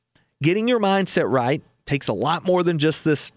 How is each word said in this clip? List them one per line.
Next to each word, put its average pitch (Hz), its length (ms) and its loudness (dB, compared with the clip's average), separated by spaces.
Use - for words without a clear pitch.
Getting 196 240 2
your 247 120 2
mindset 196 480 0
right 127 360 0
takes 139 200 -2
a 120 60 -2
lot 143 320 -2
more 180 160 2
than 170 160 0
just 151 260 0
this - 340 -2